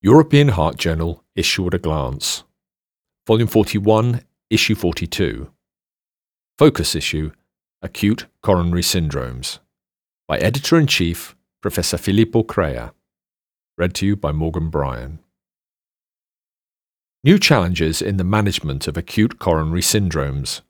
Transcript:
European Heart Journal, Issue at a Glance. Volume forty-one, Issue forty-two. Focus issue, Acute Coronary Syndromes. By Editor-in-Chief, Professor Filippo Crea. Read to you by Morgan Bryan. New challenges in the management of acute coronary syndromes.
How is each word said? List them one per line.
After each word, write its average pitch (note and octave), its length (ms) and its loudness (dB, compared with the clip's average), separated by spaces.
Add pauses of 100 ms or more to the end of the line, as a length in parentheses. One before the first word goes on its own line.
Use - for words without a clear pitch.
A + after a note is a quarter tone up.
European C#3+ 460 6
Heart E2 300 0
Journal, E2 440 -4 (140)
Issue F#2 300 -2
at E2+ 80 -2
a F2+ 40 -2
Glance. C#2+ 640 -4 (840)
Volume A2+ 220 2
forty-one, A2 760 2 (260)
Issue A2 260 0
forty-two. E2 760 -4 (1040)
Focus - 380 4
issue, D#2 380 -4 (500)
Acute G2+ 420 -2 (160)
Coronary F2 400 2
Syndromes. C#2 760 -4 (680)
By D2+ 120 -4
Editor-in-Chief, A#2+ 1000 0 (240)
Professor F2 380 -4
Filippo G#2+ 440 2
Crea. C#2 500 -4 (840)
Read F2+ 200 0
to G2 100 -2
you G2+ 100 0
by D2 160 -4
Morgan D#2+ 380 -4
Bryan. C2+ 480 -6 (2000)
New F3+ 160 6
challenges F2 640 2
in G2+ 160 -2
the F#2 80 0
management F#2 640 -2
of D2 80 -6
acute - 420 -2
coronary E2 440 0
syndromes. D2 880 -2